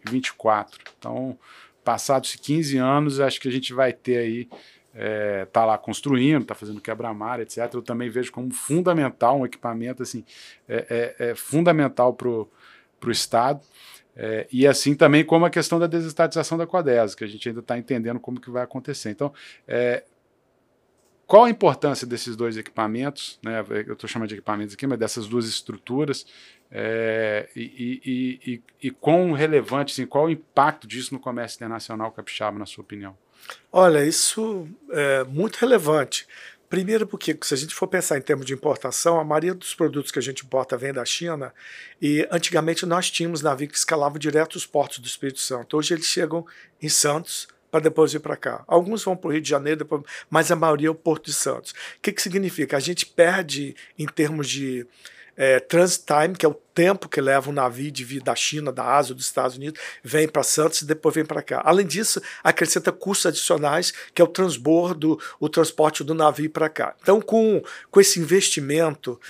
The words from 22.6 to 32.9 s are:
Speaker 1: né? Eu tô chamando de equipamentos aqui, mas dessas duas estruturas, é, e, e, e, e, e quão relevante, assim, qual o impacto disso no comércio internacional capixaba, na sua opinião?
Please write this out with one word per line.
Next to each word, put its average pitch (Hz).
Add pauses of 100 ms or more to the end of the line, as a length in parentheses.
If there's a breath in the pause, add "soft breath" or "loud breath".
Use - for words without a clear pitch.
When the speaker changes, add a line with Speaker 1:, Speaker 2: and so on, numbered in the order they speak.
Speaker 1:
né? 110 (220)
Eu 107
tô -
chamando 110
de 107
equipamentos 104
aqui, 139
mas 127
dessas 110
duas 117
estruturas, 127 (460 soft breath)
é, 110
e, 120
e, 127
e, 127
e, -
e 123
quão 170
relevante, 143
assim, 127
qual 143
o 170
impacto 151
disso 127
no 127
comércio 120
internacional 113
capixaba, 104
na 107
sua -
opinião? 101 (540 loud breath)